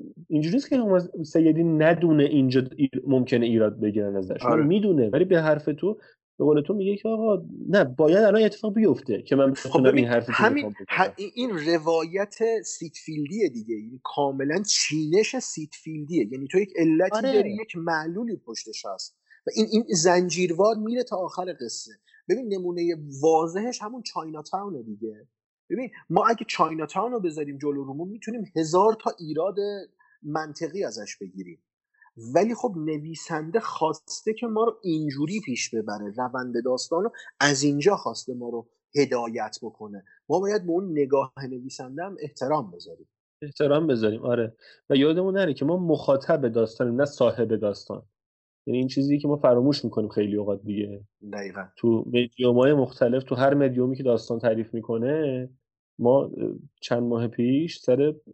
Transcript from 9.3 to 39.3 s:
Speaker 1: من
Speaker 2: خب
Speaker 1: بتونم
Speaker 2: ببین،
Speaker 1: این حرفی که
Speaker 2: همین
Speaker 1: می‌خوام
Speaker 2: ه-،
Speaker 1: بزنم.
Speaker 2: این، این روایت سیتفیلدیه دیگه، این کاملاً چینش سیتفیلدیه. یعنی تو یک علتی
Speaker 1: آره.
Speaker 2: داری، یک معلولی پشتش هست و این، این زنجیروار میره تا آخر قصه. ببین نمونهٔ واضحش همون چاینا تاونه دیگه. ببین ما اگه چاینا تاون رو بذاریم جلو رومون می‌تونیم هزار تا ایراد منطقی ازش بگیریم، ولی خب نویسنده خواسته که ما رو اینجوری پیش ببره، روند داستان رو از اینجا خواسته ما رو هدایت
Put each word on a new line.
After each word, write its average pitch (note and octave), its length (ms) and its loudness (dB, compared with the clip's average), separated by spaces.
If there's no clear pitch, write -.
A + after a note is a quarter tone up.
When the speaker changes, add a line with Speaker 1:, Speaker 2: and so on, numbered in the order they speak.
Speaker 1:
من C3+ 180 4
Speaker 2:
خب - 140 -10
Speaker 1:
بتونم C3 160 4
Speaker 2:
ببین، C3 200 8
Speaker 1:
این A#2+ 80 0
حرفی A#2+ 140 2
که B2 60 -4
Speaker 2:
همین A3 340 4
Speaker 1:
می‌خوام G3+ 220 -10
Speaker 2:
ه-، - 140 0
Speaker 1:
بزنم. F#3+ 140 0
Speaker 2:
این، G3 180 -10
این F3 400 0
روایت E3+ 880 0
سیتفیلدیه D#3+ 840 -4
دیگه، A2+ 260 -6
این A#2 300 -12
کاملاً C#3+ 580 -2
چینش E3 760 0
سیتفیلدیه. D3+ 920 -6
یعنی C3+ 180 -10
تو F3+ 80 2
یک G3+ 180 0
علتی E3 400 2
Speaker 1:
آره. C4+ 160 0
Speaker 2:
داری، G3+ 200 2
یک G#3+ 240 -10
معلولی E3 600 -4
پشتش A2+ 580 -14
هست - 220 -16
و - 100 -4
این، A3 160 4
این A3 160 4
زنجیروار F3+ 880 2
میره A3+ 260 -2
تا A3 140 -6
آخر F3+ 440 -6
قصه. - 320 -12
ببین G#3+ 260 -2
نمونهٔ F3 420 -2
واضحش E3 640 2
همون A3+ 200 -12
چاینا D#3+ 400 -10
تاونه F#3+ 400 -8
دیگه. A2 460 -12
ببین A#3 200 -6
ما F#3+ 160 4
اگه A#3 220 2
چاینا D#3 380 -2
تاون G#3+ 260 -4
رو A#3 80 -4
بذاریم D3+ 380 -6
جلو C#3+ 260 -4
رومون C#3+ 240 -8
می‌تونیم A3 480 -10
هزار F#3 440 4
تا A3 180 -4
ایراد E3 380 -4
منطقی D#3 600 -6
ازش A2 320 -10
بگیریم، F2+ 460 -16
ولی G#3+ 200 2
خب G#3+ 220 -4
نویسنده D#3 840 -6
خواسته - 720 -6
که A#3+ 120 -8
ما A3 180 0
رو A3+ 180 -2
اینجوری D#3 580 -2
پیش - 340 -8
ببره، G#2 420 -6
روند A#2+ 480 -6
داستان C3 400 -2
رو A#3 80 -4
از C#3+ 220 2
اینجا D3 340 2
خواسته B2 380 -8
ما A#2+ 140 -10
رو A#2 200 -8
هدایت A#2 680 -2